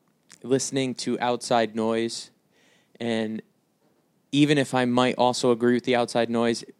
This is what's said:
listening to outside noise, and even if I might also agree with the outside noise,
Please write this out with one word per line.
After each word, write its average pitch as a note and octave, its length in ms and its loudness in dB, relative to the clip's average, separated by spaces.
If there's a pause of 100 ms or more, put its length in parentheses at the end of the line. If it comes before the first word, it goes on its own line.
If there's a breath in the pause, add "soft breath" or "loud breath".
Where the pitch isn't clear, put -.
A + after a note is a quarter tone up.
(420)
listening C3 540 -2
to - 240 -4
outside A#2 560 -2
noise, A2+ 540 -4 (680 soft breath)
and A2+ 420 -4 (920)
even C#3+ 260 4
if C3+ 160 0
I B2+ 100 2
might B2 320 2
also B2 340 2
agree A#2+ 240 2
with A#2 100 0
the B2+ 100 0
outside A#2 340 0
noise, A#2 360 0 (160)